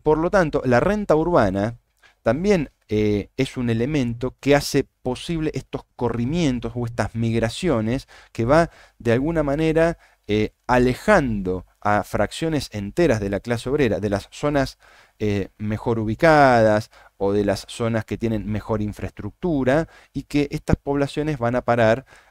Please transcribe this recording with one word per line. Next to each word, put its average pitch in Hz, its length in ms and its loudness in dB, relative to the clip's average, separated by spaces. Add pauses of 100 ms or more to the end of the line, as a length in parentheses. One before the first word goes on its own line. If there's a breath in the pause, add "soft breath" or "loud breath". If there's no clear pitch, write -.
por 156 160 2
lo 170 100 0
tanto, 160 360 2
la 120 140 4
renta 196 360 2
urbana 120 640 2 (440 soft breath)
también, 165 480 2 (200)
eh, 104 480 0
es 135 200 -2
un 123 120 -2
elemento 120 720 -2
que 139 160 4
hace 139 300 0 (160)
posible 151 520 -6
estos - 300 -10 (120)
corrimientos 120 800 -2
o 120 100 -6
estas 117 300 -4
migraciones 113 920 -2 (240 loud breath)
que 117 140 -4
va 156 240 4 (300 soft breath)
de 117 140 0
alguna 156 280 0
manera, 160 560 0 (300 soft breath)
eh, 107 240 0 (160)
alejando 123 1000 2 (140)
a 104 240 0
fracciones 123 680 -4
enteras 107 480 0
de 98 100 -2
la 98 100 -2
clase 120 300 -6
obrera, 127 300 0
de 104 100 -4
las 98 220 -4
zonas, 147 460 -2 (400 soft breath)
eh, 101 400 -2
mejor 107 400 -4
ubicadas 113 920 4 (260 soft breath)
o 98 140 0
de 101 140 2
las 98 240 -2
zonas 113 360 -4
que 104 120 -6
tienen 110 340 -4
mejor 107 300 -4
infraestructura, 127 1080 -2 (260 soft breath)
y 139 100 -8
que 147 280 -2
estas 151 240 -4
poblaciones 143 640 -4
van 117 160 -2
a 123 60 -4
parar 117 440 0 (260 soft breath)